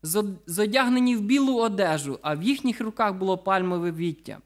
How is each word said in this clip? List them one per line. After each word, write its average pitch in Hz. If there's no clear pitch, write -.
зод-, 196
зодягнені 247
в 220
білу 262
одежу, 165
а 151
в 156
їхніх 254
руках 220
було 190
пальмове 185
віття. 160